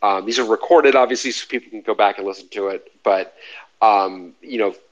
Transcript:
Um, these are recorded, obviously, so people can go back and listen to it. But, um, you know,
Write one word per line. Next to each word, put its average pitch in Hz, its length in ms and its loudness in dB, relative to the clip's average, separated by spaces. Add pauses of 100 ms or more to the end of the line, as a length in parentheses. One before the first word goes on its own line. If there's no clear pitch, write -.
Um, 98 240 0
these 117 140 -2
are 120 40 -2
recorded, 139 520 4
obviously, 127 340 0
so - 160 -10
people - 240 -10
can 107 120 -14
go 110 120 -4
back 101 240 0
and 98 80 -8
listen - 220 -10
to 98 200 -6
it. 95 240 -10 (120)
But, 95 300 -2 (460)
um, 95 640 0
you 127 160 -8
know, 101 160 -2 (180)